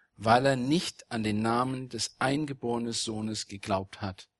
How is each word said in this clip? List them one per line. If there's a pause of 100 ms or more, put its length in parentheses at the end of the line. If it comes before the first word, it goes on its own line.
(140)
weil
er
nicht
an
den
Namen
des
eingeborenen
Sohnes
geglaubt
hat. (100)